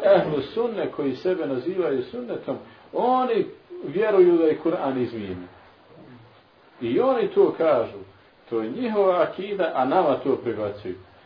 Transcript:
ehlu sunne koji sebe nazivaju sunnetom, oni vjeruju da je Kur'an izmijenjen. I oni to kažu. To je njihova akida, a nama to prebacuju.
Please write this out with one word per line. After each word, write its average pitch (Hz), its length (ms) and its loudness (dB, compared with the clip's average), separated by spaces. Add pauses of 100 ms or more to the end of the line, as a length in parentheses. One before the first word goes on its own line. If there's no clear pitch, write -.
ehlu 160 380 4
sunne 208 500 -4
koji 135 240 -4
sebe 180 300 -2
nazivaju 139 580 -2
sunnetom, 196 540 -8 (360)
oni 233 520 2 (380)
vjeruju 180 540 4
da 165 60 4
je 156 200 2
Kur'an 143 380 -2
izmijenjen. 98 460 -6 (1300)
I 127 180 0
oni 247 280 2
to 185 300 4
kažu. 131 400 0 (520)
To 113 120 -2
je 110 80 -6
njihova 196 520 0
akida, 185 540 -2
a 131 100 2
nama 156 300 2
to 135 200 0
prebacuju. 104 600 -6 (300)